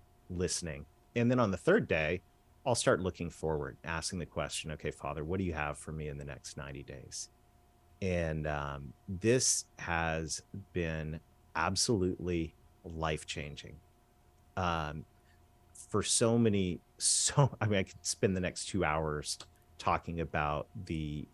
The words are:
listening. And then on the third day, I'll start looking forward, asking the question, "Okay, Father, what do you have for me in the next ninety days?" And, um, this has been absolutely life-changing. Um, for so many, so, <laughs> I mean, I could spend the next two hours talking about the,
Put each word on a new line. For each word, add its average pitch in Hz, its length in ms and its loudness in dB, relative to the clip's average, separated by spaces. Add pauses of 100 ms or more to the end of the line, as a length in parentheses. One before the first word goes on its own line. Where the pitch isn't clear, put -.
(300)
listening. 82 560 -4 (280)
And 120 160 4
then 127 100 4
on 110 100 6
the 95 80 0
third 175 300 4
day, 82 340 2 (420)
I'll 123 100 4
start 113 260 4
looking 87 300 -2
forward, 73 540 -4
asking 82 340 -4
the 78 80 -4
question, 78 460 -4
"Okay, 76 180 -6
Father, 73 340 -6
what 87 140 -2
do 98 60 0
you 85 80 -2
have 73 260 -4
for - 140 -10
me 76 160 -6
in 71 100 -8
the 71 60 -8
next 67 320 -12
ninety 69 260 -10
days?" - 460 -12 (720)
And, 82 440 0
um, 71 480 -4 (140)
this 110 560 2 (140)
has 82 640 -2 (300)
been 80 480 -2 (340)
absolutely 90 1000 0 (280)
life-changing. 80 960 -6 (760)
Um, 80 500 0 (840)
for 101 120 2
so 117 360 4
many, 101 420 4 (180)
so, - 580 4
<laughs> - 40 -4
I 107 60 2
mean, 104 140 4
I - 40 2
could - 200 -18
spend 95 320 2
the 92 40 -2
next 87 260 -4
two 90 180 0
hours 76 540 0 (400)
talking 85 420 0
about 76 540 0
the, 78 600 -6